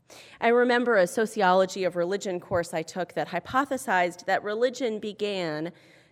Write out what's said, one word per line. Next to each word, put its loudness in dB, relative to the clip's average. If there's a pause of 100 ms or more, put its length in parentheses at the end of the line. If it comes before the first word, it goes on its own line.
(400)
I 2
remember 4
a 6
sociology 2
of -2
religion -2
course -4
I -4
took -8
that -4
hypothesized -2
that 0
religion -2
began -4 (400)